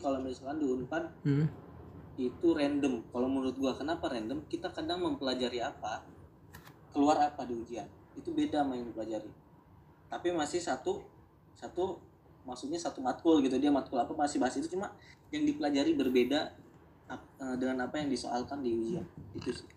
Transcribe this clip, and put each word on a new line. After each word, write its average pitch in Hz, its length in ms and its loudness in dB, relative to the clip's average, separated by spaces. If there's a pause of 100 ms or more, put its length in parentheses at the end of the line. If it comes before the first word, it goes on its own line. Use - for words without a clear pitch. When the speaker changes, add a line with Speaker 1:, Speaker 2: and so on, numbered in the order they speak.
Speaker 1:
kalau 135 160 0
misalkan 131 400 -6
di 143 80 2
Unpad, 131 360 0 (200)
Speaker 2:
Hmm. 147 240 4 (720)
Speaker 1:
itu 127 320 0
random. 143 560 2
Kalau 123 240 0
menurut 131 240 0
gua, 135 160 0
kenapa 165 400 -2
random? 127 400 -4
Kita 170 160 -4
kadang 170 320 -4
mempelajari 127 640 0
apa, 113 400 -6 (880)
keluar 143 320 6
apa 135 240 0
di 120 80 -2
ujian. 113 320 -8 (320)
Itu 160 160 -6
beda 147 320 2
sama 127 80 -2
yang 120 160 -6
dipelajari. 110 400 -6 (800)
Tapi 120 240 -2
masih 156 240 0
satu, 170 480 -2 (480)
satu, - 440 -4 (440)
maksudnya - 320 -6
satu - 240 -4
matkul 143 400 6
gitu. 131 160 4
Dia 143 140 4
matkul 135 260 2
apa 123 160 2
masih 151 300 2
bahas 180 160 2
itu, 156 100 -4
cuma 196 240 -4 (380)
yang 147 180 0
dipelajari 143 480 4
berbeda 127 560 4 (560)
ap-, - 320 -12
eh, 131 160 -4
dengan 127 320 0
apa 151 140 -4
yang 143 100 0
disoalkan 127 480 -2
di 120 160 0
ujian. 113 300 -2 (260)
Itu - 240 -4
sih. - 220 -14